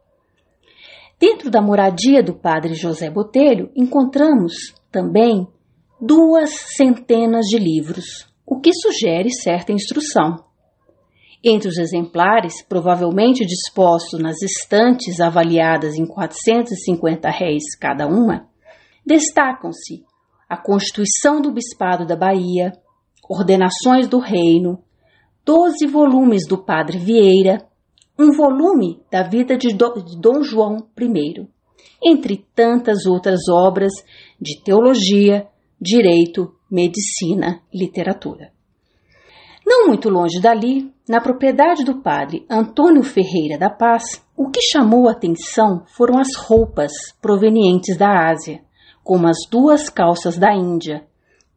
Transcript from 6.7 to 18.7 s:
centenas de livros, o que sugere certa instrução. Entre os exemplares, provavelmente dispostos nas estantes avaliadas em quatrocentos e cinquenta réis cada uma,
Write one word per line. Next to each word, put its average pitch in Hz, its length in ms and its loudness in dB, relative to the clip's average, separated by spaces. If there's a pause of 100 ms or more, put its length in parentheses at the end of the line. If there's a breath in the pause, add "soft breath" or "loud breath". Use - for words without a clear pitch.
centenas 233 680 0
de 208 120 0
livros, 170 720 -6 (180)
o 262 140 -6
que 320 140 4
sugere 220 580 -2
certa 175 400 -4
instrução. 202 720 -2 (1000 soft breath)
Entre 214 280 0
os 175 80 -6
exemplares, 175 840 -2
provavelmente 185 840 0
dispostos 170 760 -2
nas 160 220 -6
estantes 196 800 -2
avaliadas 165 720 0
em 160 100 -4
quatrocentos 220 680 -4
e 185 100 -10
cinquenta 165 460 -2
réis 151 500 -4
cada 139 260 -4
uma, 196 440 -2 (560 soft breath)